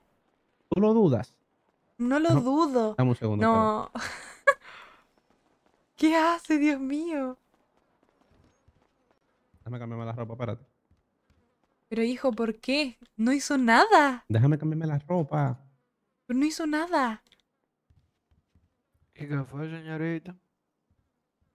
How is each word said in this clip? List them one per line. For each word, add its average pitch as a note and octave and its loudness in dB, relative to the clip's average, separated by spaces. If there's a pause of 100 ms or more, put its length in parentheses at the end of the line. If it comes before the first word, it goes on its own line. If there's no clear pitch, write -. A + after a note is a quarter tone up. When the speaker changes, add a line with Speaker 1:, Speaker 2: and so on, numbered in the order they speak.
(680)
Speaker 1:
¿Tú F3+ -2
lo G#3+ 4
dudas? F3 2 (600)
Speaker 2:
No B3+ 0
lo D#4+ 2
Speaker 1:
Ajá. D#4 6
Speaker 2:
dudo. B3+ 0
Speaker 1:
Dame B2+ 2
un A#2+ 2
segundo, A2+ -2
Speaker 2:
No. A3 0
Speaker 1:
espera. A#3 -10
Speaker 2:
<laughs> - -4 (1400)
¿Qué D#4 4
hace, E4 2
Dios C#4+ 2
mío? C4+ -6 (2250)
Speaker 1:
Déjame A#2+ -12
cambiarme A#2 -10
la A2+ -8
ropa, A#2 -10
espérate. A#2 -8 (1200)
Speaker 2:
Pero, A3 -4
hijo, B3 -2
¿por A#3 -4
qué? C4+ -4 (200)
No A3+ 0
hizo C#4+ -2
nada. C4+ 4
Speaker 1:
Déjame C3 4
cambiarme D#3 -4
la D3 -2
ropa. D3 -2 (680)
Speaker 2:
Pero B3 -2
no C#4+ 2
hizo D#4 -4
nada. D4+ -2 (1900)
Speaker 3:
¿Y D3 -14
qué C#3+ -4
fue, C#3 -10
señorita? E3 -8 (1200)